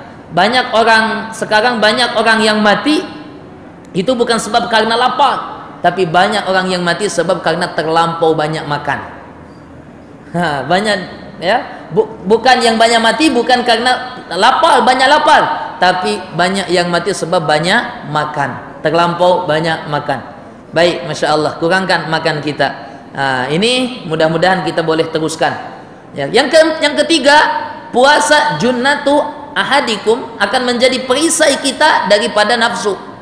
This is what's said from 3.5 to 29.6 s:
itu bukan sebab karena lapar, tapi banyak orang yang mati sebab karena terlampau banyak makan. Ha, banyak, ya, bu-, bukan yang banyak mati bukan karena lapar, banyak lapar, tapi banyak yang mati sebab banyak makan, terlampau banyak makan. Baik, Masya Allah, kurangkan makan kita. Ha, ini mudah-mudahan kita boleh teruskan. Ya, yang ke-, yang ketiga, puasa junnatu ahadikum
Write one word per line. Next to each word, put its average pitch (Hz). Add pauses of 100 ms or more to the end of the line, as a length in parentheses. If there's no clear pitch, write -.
itu 190
bukan 226
sebab 233
karena 220
lapar, 254 (160)
tapi 175
banyak 190
orang 185
yang 180
mati 175
sebab 170
karena 175
terlampau 165
banyak 151
makan. 143 (1300)
Ha, 156
banyak, 196 (460)
ya, 233
bu-, 208 (160)
bukan 233
yang 226
banyak 226
mati 226
bukan 247
karena 240
lapar, 240
banyak 262
lapar, 302
tapi 185 (160)
banyak 180
yang 175
mati 175
sebab 175
banyak 160
makan, 147
terlampau 170
banyak 156
makan. 139 (400)
Baik, 165
Masya 151
Allah, 151
kurangkan 175
makan 156
kita. 143 (400)
Ha, 131
ini 240
mudah-mudahan 165
kita 165
boleh 160
teruskan. 156 (640)
Ya, 139
yang 254
ke-, 320
yang 294
ketiga, 285 (560)
puasa 294
junnatu 254 (320)
ahadikum 233